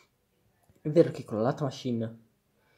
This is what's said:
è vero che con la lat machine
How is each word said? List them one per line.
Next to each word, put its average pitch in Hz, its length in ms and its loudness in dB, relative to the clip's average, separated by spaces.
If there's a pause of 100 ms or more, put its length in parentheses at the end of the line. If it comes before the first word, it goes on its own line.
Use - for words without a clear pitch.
(800)
è - 80 -6
vero 160 220 6
che - 140 -10
con 110 140 -6
la 107 40 0
lat 151 180 0
machine 120 580 -4 (600)